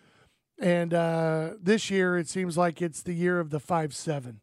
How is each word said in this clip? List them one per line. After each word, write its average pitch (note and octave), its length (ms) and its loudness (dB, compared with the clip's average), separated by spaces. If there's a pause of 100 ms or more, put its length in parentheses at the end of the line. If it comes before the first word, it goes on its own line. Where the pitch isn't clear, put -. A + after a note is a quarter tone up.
(580)
And, F3 360 2
uh, E3 680 0
this G#3 280 2
year F#3 280 2
it E3+ 120 -2
seems F3+ 280 -4
like F3 240 2
it's E3 220 -4
the F3+ 100 -6
year F3 260 2
of D#3+ 100 -4
the D3+ 100 -2
five D#3 340 -2
seven. B2 500 -6